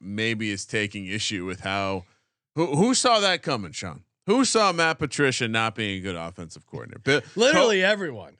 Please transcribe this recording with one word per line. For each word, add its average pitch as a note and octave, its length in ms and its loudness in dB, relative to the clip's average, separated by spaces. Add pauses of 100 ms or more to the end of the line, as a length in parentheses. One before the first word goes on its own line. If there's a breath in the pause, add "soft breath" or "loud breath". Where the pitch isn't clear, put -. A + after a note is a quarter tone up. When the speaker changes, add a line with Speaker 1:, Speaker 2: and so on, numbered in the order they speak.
Speaker 1:
maybe G#2+ 520 -4
is F#2+ 120 -8
taking G#2 420 -4
issue G2+ 400 -6
with F2+ 140 -8
how, F#2+ 440 -4 (500)
who, D3 220 -2
who A3+ 180 4
saw A#3 240 4
that F#3+ 240 0
coming, A2 300 -4
Sean? - 320 -12 (220)
Who B3 180 4
saw G#3 280 2
Matt E3 280 0
Patricia C3+ 480 0
not A2+ 260 0
being G2+ 240 -4
a - 20 -10
good F#2 140 -6
offensive E2 500 -12
coordinator? - 380 -14
Bi-, C#3 320 2
Speaker 2:
Literally G#3+ 460 4
Speaker 1:
Co-, F#3 80 4
Speaker 2:
everyone. C3 520 -4